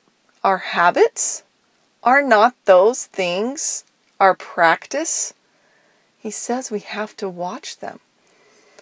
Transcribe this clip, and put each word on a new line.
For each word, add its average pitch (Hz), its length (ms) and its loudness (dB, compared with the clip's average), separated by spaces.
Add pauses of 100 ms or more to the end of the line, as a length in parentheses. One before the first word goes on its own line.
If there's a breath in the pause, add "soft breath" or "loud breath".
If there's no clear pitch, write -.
(440)
our 190 140 2
habits? - 840 0 (600)
Are 262 180 2
not 240 340 4 (100)
those 185 400 4
things 196 800 -6 (340)
our 190 140 4
practice? - 1000 -2 (840)
He 214 120 -10
says 247 400 -8
we 208 80 -6
have 208 380 -10
to 196 120 -8
watch 180 480 -12
them. - 220 -14 (840 soft breath)